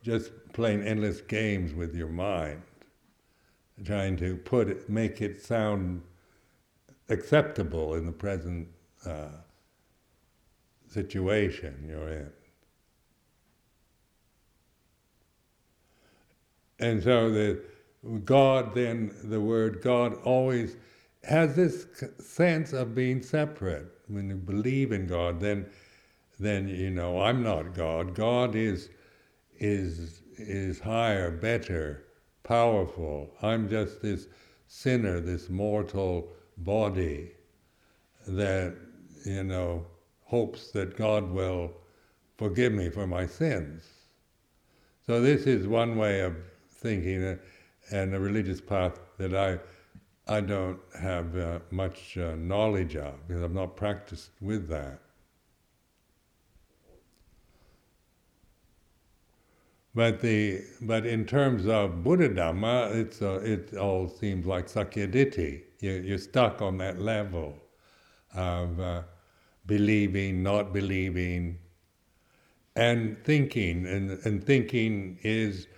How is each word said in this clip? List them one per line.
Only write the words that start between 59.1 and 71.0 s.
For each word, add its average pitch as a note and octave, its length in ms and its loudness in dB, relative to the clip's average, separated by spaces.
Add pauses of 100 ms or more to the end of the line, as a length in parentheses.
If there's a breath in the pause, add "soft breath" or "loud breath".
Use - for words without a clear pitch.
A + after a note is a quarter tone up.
But A#2 260 4
the, G#2+ 400 2 (200)
but A2+ 240 0
in A2+ 200 0
terms B2+ 420 2
of G2+ 360 2
Buddha D#3+ 260 4
Dhamma, G2+ 640 2
it's, A2 260 -2
uh, F#2+ 220 0
it G#2 320 -2
all F#2+ 320 0
seems F#2 400 -4
like F2+ 200 -2
Sakkaya G2+ 440 -2
Ditthi. G2 500 2 (200)
You, G2 100 -2
you're F#2+ 260 -2
stuck A2+ 440 2
on F#2+ 160 0
that F#2 220 -4
level F#2+ 560 -4 (800 soft breath)
of, F2 460 -2
uh, F2 240 -4 (640 soft breath)
believing, G2+ 760 2
not G2 320 0
believing, F2+ 840 -2 (1160 soft breath)